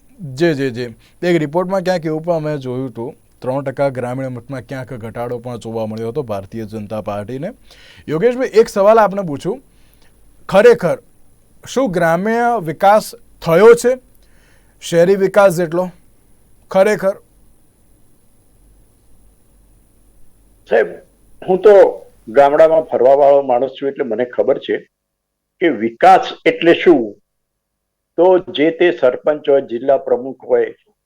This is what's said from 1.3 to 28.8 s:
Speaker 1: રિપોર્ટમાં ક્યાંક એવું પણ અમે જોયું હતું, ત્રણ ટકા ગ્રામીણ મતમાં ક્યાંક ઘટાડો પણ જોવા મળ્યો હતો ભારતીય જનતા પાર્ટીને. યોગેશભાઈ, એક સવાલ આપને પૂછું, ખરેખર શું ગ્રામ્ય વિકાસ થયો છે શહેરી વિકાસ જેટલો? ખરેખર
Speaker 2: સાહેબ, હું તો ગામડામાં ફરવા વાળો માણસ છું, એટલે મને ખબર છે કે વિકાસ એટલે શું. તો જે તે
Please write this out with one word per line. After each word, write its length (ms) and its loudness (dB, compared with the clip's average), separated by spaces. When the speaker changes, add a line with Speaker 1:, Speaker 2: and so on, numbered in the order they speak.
Speaker 1:
રિપોર્ટમાં 440 -4
ક્યાંક 220 -4
એવું 180 -6
પણ 120 -2
અમે 220 -6
જોયું 340 -8
હતું, 240 -14
ત્રણ 220 -6
ટકા 260 -4
ગ્રામીણ 400 -8
મતમાં 380 -14
ક્યાંક 260 -14
ઘટાડો 460 -10
પણ 200 -12
જોવા 280 -8
મળ્યો 240 -8
હતો 120 -6
ભારતીય 420 -10
જનતા 360 -10
પાર્ટીને. 480 -10
યોગેશભાઈ, 460 -2
એક 160 4
સવાલ 300 4
આપને 320 0
પૂછું, 260 -8
ખરેખર 480 4
શું 280 -4
ગ્રામ્ય 540 0
વિકાસ 480 2
થયો 320 6
છે 240 2
શહેરી 320 2
વિકાસ 420 2
જેટલો? 320 -4
ખરેખર 440 0
Speaker 2:
સાહેબ, 200 0
હું 200 -4
તો 120 8
ગામડામાં 600 4
ફરવા 240 4
વાળો 260 4
માણસ 340 -2
છું, 140 -6
એટલે 160 -8
મને 200 -4
ખબર 340 -2
છે 180 -4
કે 80 2
વિકાસ 600 2
એટલે 280 2
શું. 280 4
તો 80 4
જે 160 0
તે 200 0